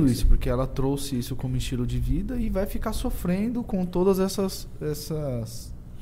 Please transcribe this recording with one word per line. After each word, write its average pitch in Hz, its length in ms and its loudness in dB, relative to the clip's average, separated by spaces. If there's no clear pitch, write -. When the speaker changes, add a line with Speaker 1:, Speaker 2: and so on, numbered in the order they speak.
Speaker 1:
essência. 127 80 6
Speaker 2:
isso, - 160 2
porque - 200 8
ela 127 180 2
trouxe 135 520 0
isso 120 160 -4
como 127 220 -2
estilo 123 300 -2
de 120 120 -2
vida 226 400 0
e 220 100 0
vai 202 180 0
ficar 220 260 -2
sofrendo 226 720 -2
com 185 200 0
todas 180 360 4
essas, 190 480 -2
essas 147 880 -6